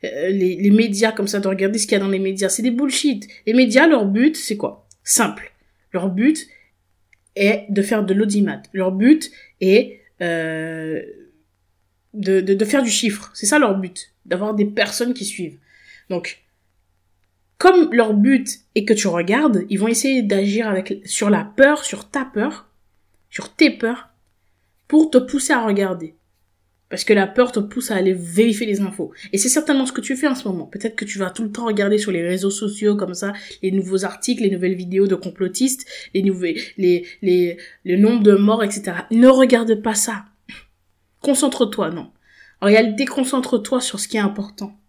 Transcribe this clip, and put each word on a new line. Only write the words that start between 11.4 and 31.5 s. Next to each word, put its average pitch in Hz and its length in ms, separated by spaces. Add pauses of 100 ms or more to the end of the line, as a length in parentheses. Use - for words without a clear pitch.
de, 190 300
de, 190 100
de 196 140
faire 269 160
du 233 80
chiffre. 208 420
C'est - 140
ça 302 120
leur 208 200
but, 180 340 (140)
d'avoir 202 280
des 208 120
personnes 208 480
qui 214 100
suivent. 165 340 (520)
Donc, 175 320 (1120)
comme 359 340
leur 226 220
but 226 360 (260)
est 208 100
que 214 80
tu 208 160
regardes, 185 640
ils 196 80
vont 214 100
essayer 254 340
d'agir 202 460
avec, 196 380
sur - 240
la 180 120 (140)
peur, 294 280
sur - 260
ta 262 160
peur, 254 400 (720)
sur - 180
tes 294 160
peurs - 380 (800)
pour 311 220
te 254 80
pousser 262 340
à 247 100
regarder. 190 520 (760)
Parce - 160
que - 80
la 196 140
peur 247 260
te 220 80
pousse 208 300
à 208 60
aller 190 180
vérifier 202 500
les 202 160
infos. 185 320 (180)
Et 196 60
c'est 254 140
certainement 294 340
ce 254 80
que 254 80
tu 262 160
fais 277 100
en 277 80
ce 254 140
moment. 180 160
Peut-être 220 320
que - 80
tu 202 140
vas 190 100
tout 196 140
le 208 100